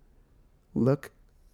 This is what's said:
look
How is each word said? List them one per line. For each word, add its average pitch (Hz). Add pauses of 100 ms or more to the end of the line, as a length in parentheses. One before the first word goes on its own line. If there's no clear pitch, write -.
(760)
look 135 (440)